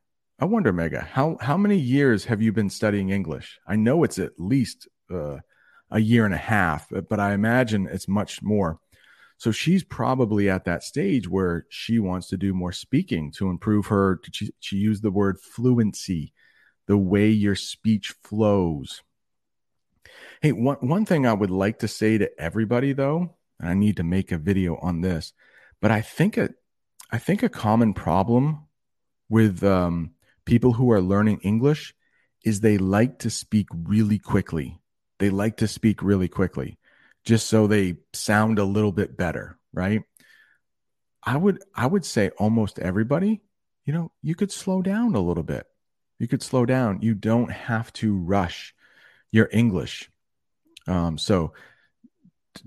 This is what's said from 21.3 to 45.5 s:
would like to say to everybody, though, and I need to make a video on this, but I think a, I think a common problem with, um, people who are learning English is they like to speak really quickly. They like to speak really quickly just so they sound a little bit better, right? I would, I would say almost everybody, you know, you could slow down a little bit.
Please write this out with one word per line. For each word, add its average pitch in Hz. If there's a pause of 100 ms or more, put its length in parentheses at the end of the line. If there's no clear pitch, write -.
would 101
like 98
to 110
say 107
to 101 (100)
everybody, 113
though, 151 (240)
and 82
I 87
need 101
to 90
make 92
a 90
video 90
on 85
this, 87 (480)
but 107
I 107
think -
a, - (640)
I 117
think 202
a 240
common 110
problem 120 (640)
with, 110
um, 87 (340)
people 120
who 123
are 101
learning 101
English 117 (500)
is 104
they 107
like 98
to 113
speak -
really 104
quickly. 82 (380)
They 101
like 101
to 110
speak -
really 92
quickly 85 (460)
just 113
so 110
they 101 (160)
sound 107
a 101
little 104
bit 92
better, 80 (160)
right? 101 (1200)
I 123
would, 190 (100)
I 117
would 180
say 104
almost 110
everybody, 143 (440)
you 143
know, 165 (100)
you 156
could 202
slow 185
down 202
a 104
little 85
bit. 64 (540)